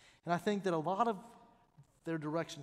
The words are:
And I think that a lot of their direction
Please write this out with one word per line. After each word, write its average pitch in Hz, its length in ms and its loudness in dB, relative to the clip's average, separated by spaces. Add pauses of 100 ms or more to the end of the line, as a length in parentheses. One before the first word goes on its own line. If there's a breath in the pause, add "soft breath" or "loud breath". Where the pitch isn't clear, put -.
(240 loud breath)
And 170 100 2
I 175 40 2
think 202 260 0
that 180 100 4
a 160 40 2
lot 190 280 2
of 226 100 2 (880)
their 165 140 -2
direction 151 440 -4